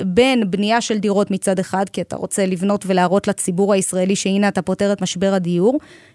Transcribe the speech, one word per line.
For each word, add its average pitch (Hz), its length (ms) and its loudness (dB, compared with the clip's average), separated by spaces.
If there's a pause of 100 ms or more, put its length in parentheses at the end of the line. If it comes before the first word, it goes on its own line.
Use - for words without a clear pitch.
בין 220 500 2
בנייה 208 300 0
של 220 160 -2
דירות 202 340 0
מצד 190 280 0
אחד, 190 300 -2
כי - 120 -6
אתה - 140 -8
רוצה 190 300 -2
לבנות 190 420 0
ולהראות 190 400 2
לציבור 196 460 0
הישראלי 190 420 0
שהנה 196 320 0
אתה 190 140 -2
פותר 202 320 0
את 196 80 -6
משבר 190 320 -2
הדיור, 180 460 2 (360)